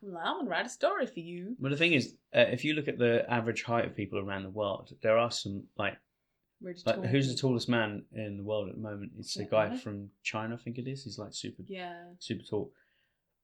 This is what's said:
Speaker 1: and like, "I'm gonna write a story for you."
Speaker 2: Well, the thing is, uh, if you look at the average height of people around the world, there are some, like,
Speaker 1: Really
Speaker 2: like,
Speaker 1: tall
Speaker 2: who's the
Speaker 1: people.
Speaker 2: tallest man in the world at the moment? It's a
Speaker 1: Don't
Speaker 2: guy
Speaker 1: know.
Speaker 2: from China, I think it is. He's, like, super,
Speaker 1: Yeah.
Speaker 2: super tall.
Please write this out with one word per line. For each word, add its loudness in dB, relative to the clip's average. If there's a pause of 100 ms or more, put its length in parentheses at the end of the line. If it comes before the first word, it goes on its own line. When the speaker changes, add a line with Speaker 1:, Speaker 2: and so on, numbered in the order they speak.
Speaker 1:
and -10
like, -6
"I'm 0
gonna -4
write 0
a -8
story 2
for -8
you." -8
Speaker 2:
Well, 0
the 0
thing 6
is, 2 (200)
uh, 10
if -2
you 2
look 0
at -2
the 6
average 0
height 2
of -8
people -4
around -4
the -8
world, -2
there 6
are 4
some, -4 (100)
like, -2 (640)
Speaker 1:
Really -10
Speaker 2:
like, 4
Speaker 1:
tall -2
Speaker 2:
who's 4
the 0
Speaker 1:
people. 2
Speaker 2:
tallest 2
man 2
in -6
the -8
world 0
at -10
the -8
moment? -8
It's -8
a -4
Speaker 1:
Don't -8
Speaker 2:
guy 6
Speaker 1:
know. -4
Speaker 2:
from -8 (140)
China, -4
I -8
think -8
it -6
is. -8
He's, -10
like, -10
super, -10
Speaker 1:
Yeah. -12
Speaker 2:
super -6
tall. -4 (720)